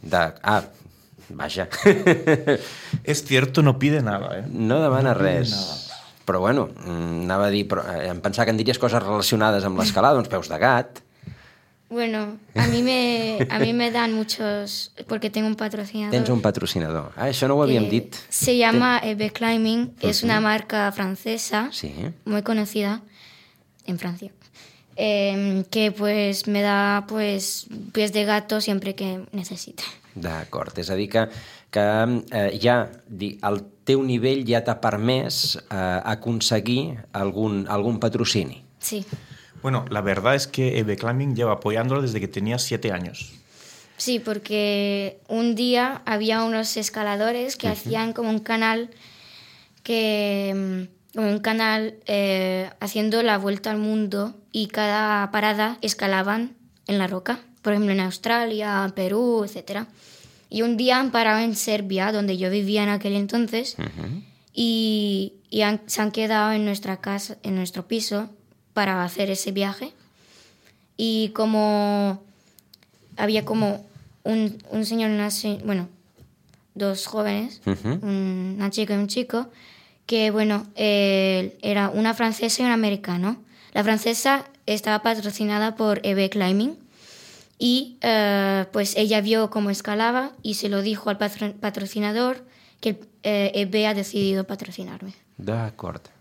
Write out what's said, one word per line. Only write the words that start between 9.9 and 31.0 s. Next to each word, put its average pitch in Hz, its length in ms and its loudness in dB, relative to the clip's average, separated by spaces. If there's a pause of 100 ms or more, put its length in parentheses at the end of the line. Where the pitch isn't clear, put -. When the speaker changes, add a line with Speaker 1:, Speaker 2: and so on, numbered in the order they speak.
Speaker 1:
uns 113 100 0
peus 90 200 -4
de 80 100 -6
gat. 123 420 2 (880)
Speaker 3:
Bueno, 220 500 -4 (180)
a 226 100 4
mí 233 160 2
me, 240 680 0
a 214 120 0
mí 226 120 4
me 240 200 0
dan 233 200 0
muchos... 208 800 -4 (140)
Porque 214 240 -4
tengo 214 160 -2
un 220 80 0
patrocinador 214 560 -6
Speaker 1:
Tens 123 200 2
un 120 120 4
patrocinador. 80 720 -2
Ah, 123 140 -2
això 131 180 0
no 135 80 4
ho 147 80 4
havíem 127 220 4
Speaker 3:
que 104 60 0
Speaker 1:
dit. 117 260 -2 (120)
Speaker 3:
se - 300 2
llama, 240 420 4
Speaker 1:
Ten- 220 100 -4
Speaker 3:
eh, 214 40 -2
Beclimbing, 226 880 0
es 202 180 0
Speaker 1:
Ujú. 226 80 0
Speaker 3:
una 220 140 4
marca 214 500 0
francesa 208 800 -2
Speaker 1:
Sí. - 240 -10 (300)
Speaker 3:
muy 208 180 0
conocida 214 600 -2 (840)
en 175 140 -4
Francia, 180 320 -8 (640)
em, 202 680 2
que, 214 300 0
pues, 208 560 0
me 202 140 2
da, 202 440 2
pues, 208 640 -4 (240)
pies 208 200 2
de 208 120 2
gato 208 360 0
siempre 196 360 -2
que 185 240 -4 (100)
necesite. - 540 -10 (320)
Speaker 1:
D'acord, 80 600 -6
és 90 120 -6
a 95 60 0
dir 101 120 -2